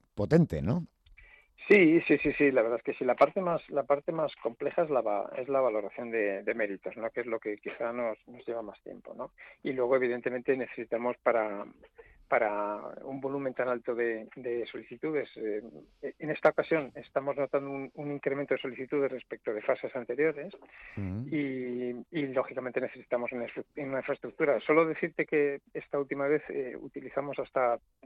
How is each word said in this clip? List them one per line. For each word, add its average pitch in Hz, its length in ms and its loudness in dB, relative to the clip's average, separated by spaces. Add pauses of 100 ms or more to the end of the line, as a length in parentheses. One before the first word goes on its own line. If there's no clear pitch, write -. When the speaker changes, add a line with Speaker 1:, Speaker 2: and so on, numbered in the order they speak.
(160)
Speaker 1:
potente, 104 460 4
¿no? 139 260 0 (800)
Speaker 2:
Sí, 170 400 8
sí, 147 160 6
sí, 147 140 2
sí, 143 120 6
la 127 120 6
verdad 117 160 2
es - 60 -8
que 139 100 -2
sí. - 100 -6
La 123 120 4
parte 156 260 4
más, 170 280 0
la 139 140 0
parte 143 300 0
más 156 280 -2
compleja 139 420 -2
es 156 60 0
la 127 120 2
va-, 104 360 -2
es 131 120 -6
la 135 100 2
valoración 113 520 0
de, 104 320 0
de 107 100 -2
méritos, 101 420 -4
¿no? 113 140 -4
Que - 120 -4
es 117 60 -6
lo 113 140 -2
que 107 160 -4
quizá 117 340 -6
nos, 117 260 -4 (100)
nos 120 200 -18
lleva 117 140 -4
más 104 220 -12
tiempo, 95 340 -16
¿no? 123 140 -10 (320)
Y 143 100 -2
luego, 131 240 4
evidentemente, 123 580 0
necesitamos 120 680 -2
para, 107 440 2 (640)
para 104 480 2 (260)
un 135 160 -8
volumen 135 340 -4
tan 127 160 -2
alto 120 260 -2
de, 113 400 -2
de 120 320 -4
solicitudes, 123 680 -4
eh, 107 240 -4 (580)
en 151 100 -6
esta 156 200 4
ocasión 151 460 0
estamos 135 420 -4
notando 139 320 -2
un, 135 260 -6
un 147 160 -6
incremento 139 420 -2
de 127 80 0
solicitudes 131 500 -2
respecto 117 420 -6
de 107 80 -4
fases - 340 0
anteriores 143 580 -2 (440)
Speaker 1:
Ujú. 101 360 -4
Speaker 2:
y, 123 600 -2 (160)
y, 147 160 -2
lógicamente, 127 540 -2
necesitamos 120 500 -2
una 120 140 -4
estru-, - 180 -8 (140)
una 135 220 -4
infraestructura. 131 680 0
Solo 160 200 6
decirte 160 400 -2
que 143 360 2 (120)
esta 147 260 -6
última 139 280 -2
vez, 147 220 4
eh, 135 300 -4
utilizamos 139 600 -6
hasta 123 400 2 (260)